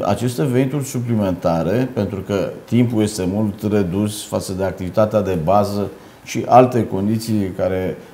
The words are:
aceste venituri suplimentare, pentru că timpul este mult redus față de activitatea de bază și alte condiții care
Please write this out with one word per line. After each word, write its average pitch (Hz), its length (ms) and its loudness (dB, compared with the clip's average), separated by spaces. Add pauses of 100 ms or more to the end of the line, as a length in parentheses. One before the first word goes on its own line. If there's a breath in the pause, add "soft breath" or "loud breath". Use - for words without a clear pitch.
aceste 123 380 -2
venituri 135 420 0
suplimentare, 101 1080 0
pentru 101 260 -2
că 92 300 -2 (160)
timpul 117 380 2
este 98 300 -2
mult 104 380 -2
redus 104 540 0
față 98 320 -4
de 92 60 -2
activitatea 98 580 0
de 92 220 -2
bază 101 440 2 (360 loud breath)
și - 240 -4
alte 123 380 6
condiții 104 720 0
care 92 400 -2 (160 loud breath)